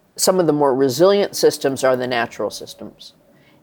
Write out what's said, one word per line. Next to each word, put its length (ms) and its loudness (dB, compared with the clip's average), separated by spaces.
some 240 0
of 60 2
the 80 2
more 220 2
resilient 600 2
systems 480 0
are 120 2
the 100 -6
natural 460 -4
systems. 640 -18